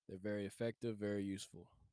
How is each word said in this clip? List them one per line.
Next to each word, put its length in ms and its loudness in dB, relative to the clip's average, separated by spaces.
they're 120 -8
very 260 0
effective, 540 0
very 260 2
useful. 440 -4